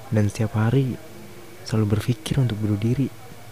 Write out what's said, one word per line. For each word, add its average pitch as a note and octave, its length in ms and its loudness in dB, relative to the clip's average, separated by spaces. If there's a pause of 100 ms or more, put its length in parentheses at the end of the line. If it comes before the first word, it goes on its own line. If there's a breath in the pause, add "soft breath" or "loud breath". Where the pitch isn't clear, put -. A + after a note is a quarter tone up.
(120)
Dan G#2 160 4
setiap A2 320 0
hari B2 400 2 (640)
selalu G#2+ 320 2
berpikir - 400 0
untuk A2 240 2
bunuh G#2 160 2
diri. A#2+ 320 2 (440)